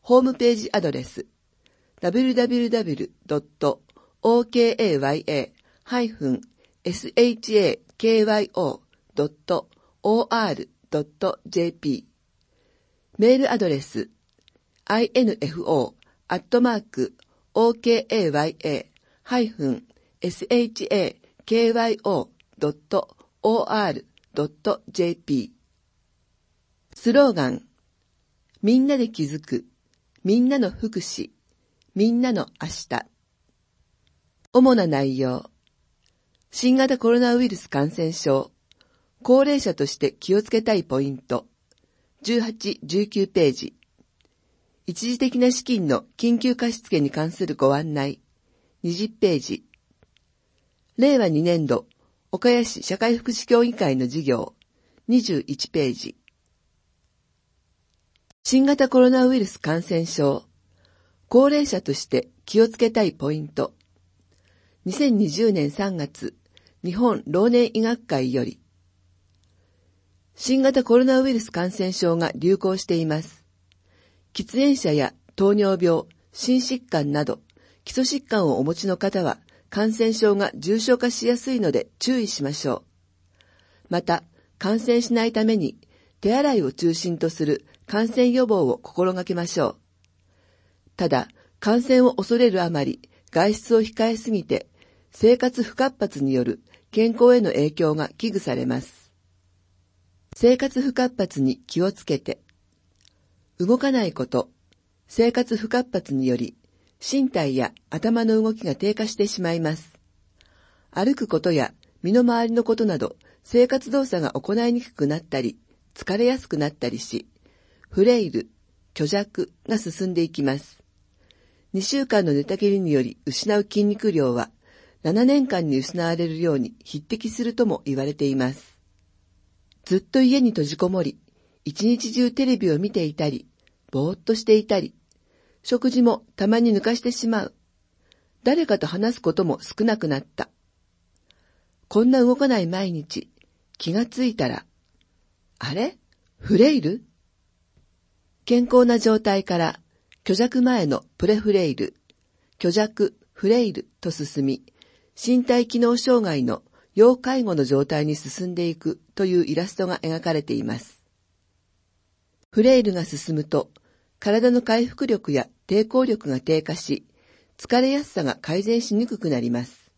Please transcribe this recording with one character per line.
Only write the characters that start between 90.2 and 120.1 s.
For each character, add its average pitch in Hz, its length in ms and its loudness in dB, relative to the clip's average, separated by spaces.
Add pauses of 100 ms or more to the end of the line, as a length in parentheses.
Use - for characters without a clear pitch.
た 175 120 -2
だ、 127 180 0 (320)
感 240 240 2
染 254 180 4
を 247 140 4
恐 233 240 -2
れ 240 100 6
る 185 140 0
あ 170 80 -2
ま 143 120 -2
り、 - 240 -6 (220)
外 196 240 2
出 233 220 0
を 220 60 6
控 220 260 -2
え 226 100 -2
す 226 140 -8
ぎ 196 140 -2
て、 - 220 -4 (440)
生 233 260 4
活 247 240 -2
不 - 140 -6
活 262 240 -2
発 147 240 -4
に 135 100 0
よ 127 100 0
る 117 200 -4 (260)
健 226 220 2
康 247 240 6
へ 240 60 4
の 185 100 0
影 147 200 0
響 156 220 0
が 156 240 -4
危 226 120 -4
惧 190 100 -4
さ 131 160 -4
れ 127 100 -4
ま 127 160 -4
す。 - 300 -20 (1200)
生 247 220 4
活 262 240 -4
不 262 120 -2
活 254 220 -2
発 185 240 -4
に 131 280 0
気 170 160 -2
を 196 80 0
つ - 120 -20
け 143 140 -2
て。 - 240 -10 (1160)
動 202 180 2
か 277 140 -2
な 247 120 0
い 170 100 -4
こ 127 120 -6
と。 - 240 -4 (580)
生 233 240 0
活 240 240 -2
不 214 140 -6
活 247 220 -2
発 175 240 -6
に 131 100 -2
よ 123 100 0
り、 120 220 -8 (420)
身 262 300 -2
体 147 260 -2
や 127 160 -2 (200)
頭 233 340 0
の 220 160 2
動 220 140 0
き 220 100 -14
が 143 100 -2
低 208 200 -2
下 220 120 -4
し 220 80 -10
て 202 120 0
し 190 160 -6
ま 170 100 -2
い 170 60 -2
ま 160 160 -2
す。 - 180 -20 (960)
歩 214 240 -2
く 233 140 -6
こ 160 120 -2
と 175 120 -2
や 143 200 -2 (300)
身 180 120 -2
の 247 120 4
回 233 220 0
り 226 60 -4
の 233 100 0
こ 226 120 0
と 226 100 0
な 180 120 0
ど、 - 180 -6 (280)
生 240 240 4
活 262 240 -4
動 277 140 0
作 175 180 -2
が - 80 -2
行 190 240 -4
い 240 180 0
に 240 80 -2
く - 120 -20
く 143 120 -2
な 147 120 -2
っ 165 40 -10
た 139 180 -6
り、 120 200 -4 (340)
疲 - 240 -6
れ 233 80 2
や 254 140 0
す - 100 -18
く 156 80 -4
な 147 120 -2
っ - 20 -6
た 123 180 -6
り 120 80 -8
し、 - 300 -10 (640)
フ 190 160 0
レ 240 180 4
イ 151 80 -4
ル、 - 180 -4 (480)
虚 151 100 -2
弱 202 460 -4 (160)
が 220 80 0
進 185 300 -6
ん 180 80 -4